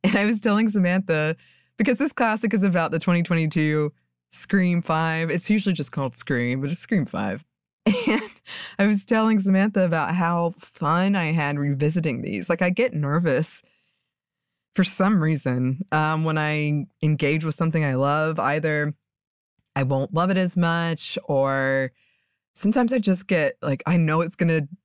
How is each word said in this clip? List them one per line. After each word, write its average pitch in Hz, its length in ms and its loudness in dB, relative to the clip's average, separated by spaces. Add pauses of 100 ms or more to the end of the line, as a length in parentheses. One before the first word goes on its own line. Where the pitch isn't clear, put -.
And 196 140 2
I 202 100 2
was 220 120 0
telling 214 300 2
Samantha, 175 680 0 (420)
because 240 180 2
this 285 160 -2
classic 220 400 0
is 202 120 2
about 175 260 2
the 165 80 -2
twenty 170 240 2
twenty-two 156 720 0 (400)
Scream 175 500 0
Five. 160 480 0
It's 175 180 -4
usually 208 240 0
just 151 200 -4
called 135 240 -4
Scream, 123 440 -2
but 139 120 -4
it's 175 80 -8
Scream 180 260 0
Five. 190 380 -6 (420)
<laughs> 220 80 2 (120)
And - 160 0 (560)
I 196 80 4
was 208 180 0
telling 220 360 2
Samantha 190 440 2
about 165 300 0
how 170 440 0
fun 180 580 0
I 160 160 0
had 147 260 0
revisiting 143 640 0
these. 104 300 -6
Like, 170 100 0
I 180 80 2
get 226 240 0
nervous 160 720 0 (1120)
for 185 100 2
some 190 380 2
reason, 131 680 0
um, 156 320 0
when 160 120 0
I 151 500 -2 (160)
engage 151 420 0
with 156 100 -4
something 160 300 0
I 135 100 0
love. 151 440 0
Either 151 560 -2 (840)
I 139 80 0
won't 135 280 -2
love 175 180 0
it 185 60 2
as 185 200 0
much, 170 680 -2
or 135 680 0 (640)
sometimes 233 380 0
I 262 60 0
just 190 280 0
get, 156 360 0
like, 143 240 -2
I 175 100 2
know 160 240 2
it's 170 160 -4
gonna 160 320 0 (160)